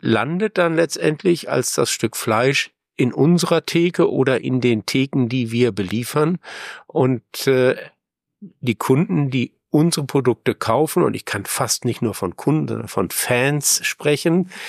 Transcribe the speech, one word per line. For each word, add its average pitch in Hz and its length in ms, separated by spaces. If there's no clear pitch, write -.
landet 156 560
dann 170 180
letztendlich 160 760
als 131 240
das - 160
Stück - 260
Fleisch 123 540
in 123 160
unserer 165 540
Theke 170 440
oder 131 300
in 127 220
den 117 240
Theken, 135 420
die 117 240
wir 120 200
beliefern. 117 640
Und, - 600
äh, 131 300
die 127 340
Kunden, 147 540
die 127 240
unsere 156 340
Produkte 123 500
kaufen, 151 480
und 113 120
ich 104 100
kann 98 220
fast - 400
nicht 117 160
nur 110 100
von 95 240
Kunden, 147 320
sondern 113 200
von 95 200
Fans 135 760
sprechen, 165 640